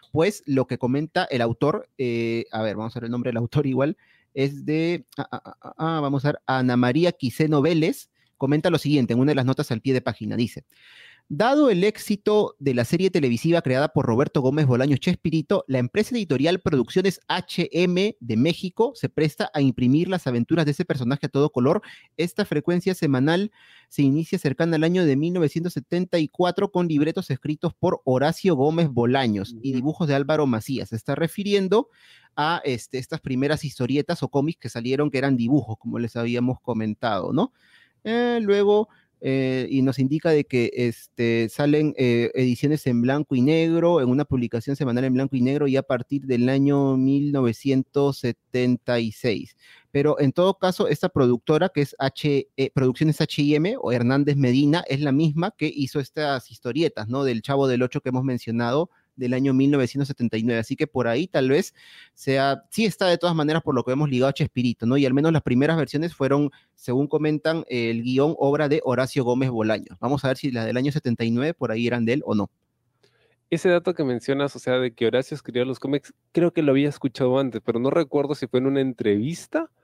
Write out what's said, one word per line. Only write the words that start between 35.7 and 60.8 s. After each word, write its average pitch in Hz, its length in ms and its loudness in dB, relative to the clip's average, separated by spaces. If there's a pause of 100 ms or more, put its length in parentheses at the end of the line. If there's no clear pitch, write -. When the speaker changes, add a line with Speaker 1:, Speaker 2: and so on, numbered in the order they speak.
Speaker 1:
como 113 180 -8
les 117 180 -6
habíamos 120 460 -2
comentado, 110 720 -4
¿no? 180 180 0 (520)
Eh, 240 400 -2
luego, 208 460 2 (320)
eh, 131 500 -2
y 135 100 2
nos 131 160 2
indica 139 320 0
de 147 160 4
que, 120 300 0
este, 117 760 -2
salen, 147 480 0
eh, 120 380 2
ediciones 131 500 0
en 120 160 2
blanco 139 340 0
y 123 60 2
negro, 165 600 4
en 127 80 2
una 135 140 2
publicación 123 520 -4
semanal 127 300 0
en 127 100 2
blanco 135 200 0
y 123 60 0
negro, 139 260 2
y 131 100 2
a 135 40 2
partir 135 460 -4
del 123 200 2
año 139 480 2
mil 139 360 2
novecientos 135 880 0
setenta 123 800 -2
y 117 120 -4
seis. - 460 -4 (320)
Pero 143 300 0
en 139 120 4
todo 185 280 2
caso, 185 280 0
esta 156 220 0
productora, 143 600 2
que - 120 -2
es 139 160 -4
H, 139 580 -2
eh, 135 160 -2
Producciones 135 480 2
H 151 220 -2
I 147 140 2
M 180 260 0
o - 100 -2
Hernández 135 440 2
Medina, 143 520 4
es 135 140 -2
la 147 100 0
misma 160 460 0
que 151 160 -4
hizo 143 260 -4
estas 139 520 -4
historietas, 120 560 -4
¿no? 131 160 -4
Del 120 180 -2
Chavo 139 260 0
del 123 140 0
Ocho 127 200 -2
que - 80 -6
hemos 127 140 -2
mencionado, 123 680 -2 (240)
del 123 180 -4
año 135 180 0
mil 135 200 4
novecientos 139 380 0
setenta 120 280 -4
y 113 60 -2
nueve. 117 160 0
Así 113 160 -6
que 151 100 -2